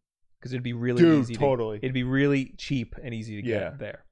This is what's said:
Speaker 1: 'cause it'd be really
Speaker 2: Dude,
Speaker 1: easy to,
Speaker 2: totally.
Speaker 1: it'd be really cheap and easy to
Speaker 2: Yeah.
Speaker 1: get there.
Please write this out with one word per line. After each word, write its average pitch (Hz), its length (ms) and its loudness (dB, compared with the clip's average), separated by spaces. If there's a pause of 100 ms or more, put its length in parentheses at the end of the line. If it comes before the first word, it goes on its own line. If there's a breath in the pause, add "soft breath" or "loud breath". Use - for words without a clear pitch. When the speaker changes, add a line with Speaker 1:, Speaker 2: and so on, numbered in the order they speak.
(420)
Speaker 1:
'cause 127 120 -12
it'd 127 100 -4
be 123 100 -4
really 120 280 2
Speaker 2:
Dude, 160 220 8
Speaker 1:
easy 117 100 -6
to, 110 60 -6
Speaker 2:
totally. 120 420 0
Speaker 1:
it'd 131 120 -4
be 127 100 0
really 135 540 2
cheap 123 460 -6
and 123 100 -10
easy 110 280 -10
to 123 60 -6
Speaker 2:
Yeah. 110 120 0 (120)
Speaker 1:
get 139 80 -14
there. 104 320 -14